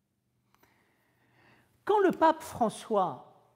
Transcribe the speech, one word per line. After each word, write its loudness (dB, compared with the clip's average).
Quand 2
le 4
pape 2
François -4